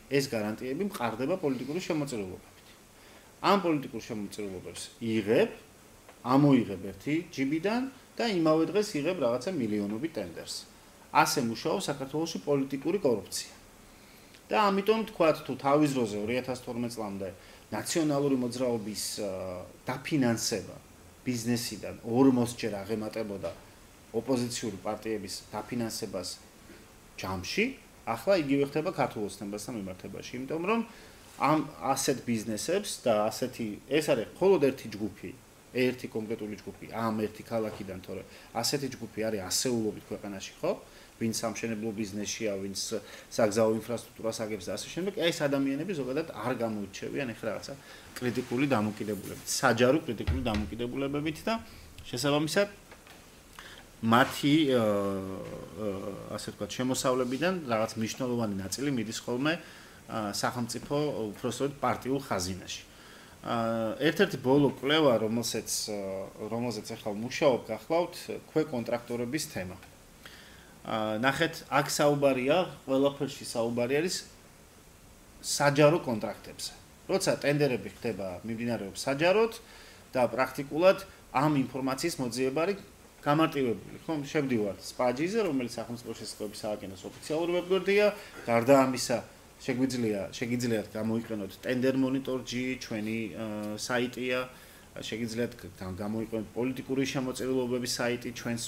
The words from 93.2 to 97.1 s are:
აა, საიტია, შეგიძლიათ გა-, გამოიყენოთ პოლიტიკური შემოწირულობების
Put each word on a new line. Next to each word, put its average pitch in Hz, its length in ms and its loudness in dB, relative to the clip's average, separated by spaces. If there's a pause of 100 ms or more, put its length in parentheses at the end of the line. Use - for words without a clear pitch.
აა, 104 460 -6
საიტია, 123 640 -2 (560)
შეგიძლიათ 113 580 -4
გა-, 92 380 -10
გამოიყენოთ 110 560 -4
პოლიტიკური 131 560 -2
შემოწირულობების 127 920 -2